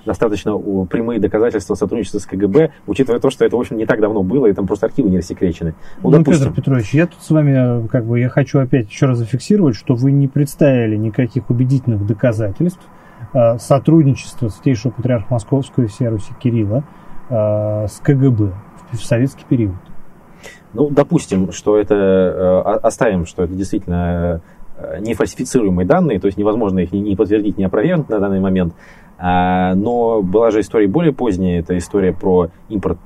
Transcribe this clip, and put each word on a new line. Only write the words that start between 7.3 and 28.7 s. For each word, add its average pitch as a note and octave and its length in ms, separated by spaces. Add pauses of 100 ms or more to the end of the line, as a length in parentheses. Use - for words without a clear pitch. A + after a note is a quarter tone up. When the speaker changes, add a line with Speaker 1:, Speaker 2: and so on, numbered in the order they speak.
Speaker 2:
э, - 20
как A#2+ 180
бы, A#2+ 140
я B2 80
хочу C#3 320
опять C3 300
еще - 180
раз B2+ 100
зафиксировать, C3 580
что - 200
вы C3 160
не C#3 160
представили C3 680
никаких A2 520
убедительных B2 560
доказательств, A2+ 760 (520)
э, A#2+ 260
сотрудничества C#3 920
Святейшего B2 420
Патриарха A#2+ 420
Московского C3 520
и - 20
всея A#2 220
Руси A2 300
Кирилла, A2+ 440 (460)
э, G#2+ 580
с - 160
К D3 100
Г C3+ 160
Б G#2 220 (400)
в, A#2 60
в - 60
советский B2 440
период. A2 280 (1000)
Speaker 1:
Ну, C#3+ 160
допустим, C#3 640
что G#2+ 260
это, G#2 180
э, F#2+ 680
о-, A2 260
оставим, G#2 380
что - 180
это F2 100
действительно, F2 880 (360)
э, - 240
не A2 140
фальсифицируемые G#2 720
данные, D3 340
то F#2 80
есть F#2+ 100
невозможно G#2 420
их E2+ 120
ни, G2+ 80
ни G2+ 160
подтвердить, G#2 420
ни G2 60
опровергнуть B2 460
на G#2+ 100
данный G2 200
момент. F#2 340 (440)